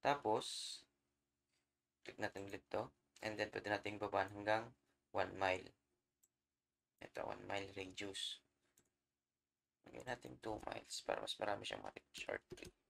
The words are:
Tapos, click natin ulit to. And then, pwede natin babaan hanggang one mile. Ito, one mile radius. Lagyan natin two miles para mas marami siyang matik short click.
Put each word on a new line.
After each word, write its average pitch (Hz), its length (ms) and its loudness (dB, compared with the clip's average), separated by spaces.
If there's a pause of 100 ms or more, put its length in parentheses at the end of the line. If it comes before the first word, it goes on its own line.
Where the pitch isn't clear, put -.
Tapos, - 800 2 (1200)
click - 160 -10
natin 98 320 -2
ulit 101 240 -8
to. 107 160 2 (320)
And 107 160 -2
then, 107 160 0
pwede 98 160 -2
natin 104 320 0
babaan 98 340 4
hanggang 110 380 4 (400)
one 95 240 2
mile. 92 320 4 (1300)
Ito, - 240 -6
one 101 220 -4
mile 98 320 -2
radius. 98 640 -4 (1400)
Lagyan 123 260 -8
natin 123 300 -6
two 110 240 -2
miles - 400 -6
para - 160 4
mas - 160 -4
marami 104 260 0
siyang 50 220 -4
matik - 260 -10
short - 300 -2 (160)
click. - 160 -12 (160)